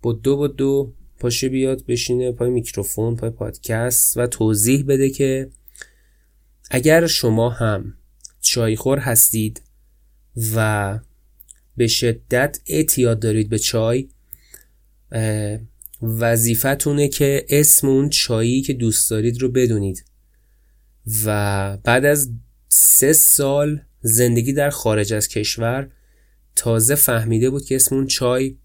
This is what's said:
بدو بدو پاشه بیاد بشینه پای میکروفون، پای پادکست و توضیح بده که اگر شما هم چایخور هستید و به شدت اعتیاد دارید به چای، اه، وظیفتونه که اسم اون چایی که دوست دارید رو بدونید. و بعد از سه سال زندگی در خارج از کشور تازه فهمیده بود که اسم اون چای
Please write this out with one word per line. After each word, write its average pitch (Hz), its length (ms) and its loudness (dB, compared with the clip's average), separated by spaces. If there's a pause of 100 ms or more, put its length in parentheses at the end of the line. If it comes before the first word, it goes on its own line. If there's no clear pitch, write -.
بدو 120 320 0
بدو 139 580 0 (240)
پاشه 123 300 -2
بیاد 131 380 -2
بشینه 123 460 -2
پای 123 180 -2
میکروفون، 117 680 -4
پای 113 140 -6
پادکست 113 880 -2
و 123 100 0
توضیح 113 640 2
بده 135 220 2
که 135 400 -2 (1200)
اگر 151 360 4
شما 120 440 0
هم 107 460 -4 (440)
چایخور 117 580 0
هستید 113 640 0 (920)
و 107 460 0 (760)
به 123 100 2
شدت 123 800 -2
اعتیاد 127 540 2
دارید 107 280 0
به 110 100 -2
چای، 117 500 -2 (1040)
اه، 107 460 -4 (440)
وظیفتونه 117 1080 0
که 139 400 0
اسم 147 400 4
اون 135 200 4
چایی 120 540 0
که 139 100 -4
دوست 117 380 0
دارید 120 320 -2
رو 131 60 0
بدونید. 113 560 0 (1200)
و 101 600 -2
بعد 127 200 2
از 143 260 2 (380)
سه - 440 4
سال 147 680 2 (200)
زندگی 120 520 2
در 143 180 0
خارج 107 420 -2
از 107 160 -4
کشور 117 640 -4 (680)
تازه 113 380 0
فهمیده 113 560 0
بود 139 140 -6
که 131 120 -4
اسم 131 200 0
اون 135 100 -2
چای 127 580 -2